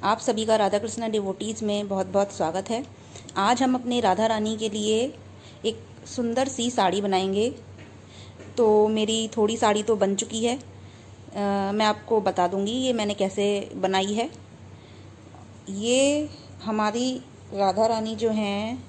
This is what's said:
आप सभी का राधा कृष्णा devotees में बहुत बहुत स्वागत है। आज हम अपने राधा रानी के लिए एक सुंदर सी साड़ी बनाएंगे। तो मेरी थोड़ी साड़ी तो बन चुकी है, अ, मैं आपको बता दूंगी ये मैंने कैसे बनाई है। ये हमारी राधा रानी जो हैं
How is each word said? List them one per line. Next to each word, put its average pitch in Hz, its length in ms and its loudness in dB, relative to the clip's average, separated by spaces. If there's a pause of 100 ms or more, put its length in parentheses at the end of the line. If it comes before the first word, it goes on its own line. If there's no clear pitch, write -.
आप 214 140 2
सभी 220 280 0
का 220 100 4
राधा 202 220 2
कृष्णा 226 300 -4
devotees 208 540 -4
में 208 260 -2
बहुत 190 180 -2
बहुत 196 260 0
स्वागत 180 380 -2
है। 240 140 -4 (520)
आज 233 260 2
हम 254 120 4
अपने 247 260 0
राधा 208 260 4
रानी 220 300 0
के 220 120 -2
लिए 214 460 0 (500)
एक - 420 -6
सुंदर 247 420 -2
सी 240 220 -2
साड़ी 196 300 2
बनाएंगे। 196 500 0 (1040)
तो 214 320 6
मेरी 220 480 0
थोड़ी 220 200 2
साड़ी 214 260 4
तो 214 140 2
बन 196 180 2
चुकी 220 300 -4
है, 240 120 2
अ, 285 40 -8 (1120)
मैं 214 100 2
आपको 214 360 2
बता 185 280 2
दूंगी 196 240 -2
ये 262 200 0
मैंने 208 220 0
कैसे 202 600 0
बनाई 190 400 0
है। 233 160 -2 (1400)
ये 262 580 2 (360)
हमारी 220 580 0 (320)
राधा 196 320 4
रानी 220 300 0
जो 220 140 2
हैं 214 580 -2